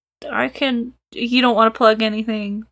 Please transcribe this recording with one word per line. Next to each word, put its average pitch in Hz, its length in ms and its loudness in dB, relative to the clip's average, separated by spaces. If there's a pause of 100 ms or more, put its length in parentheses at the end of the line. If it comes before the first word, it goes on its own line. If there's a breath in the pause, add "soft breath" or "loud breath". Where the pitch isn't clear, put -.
(300)
I 240 200 -2
can, 247 420 -4 (200)
you 240 300 -2
don't 247 120 4
wanna 226 160 4
plug 220 320 2
anything? 214 680 -4